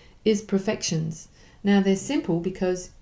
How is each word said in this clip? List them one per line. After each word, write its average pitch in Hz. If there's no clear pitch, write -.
is 208
profections. 160
Now, 202
they're 190
simple 190
because 185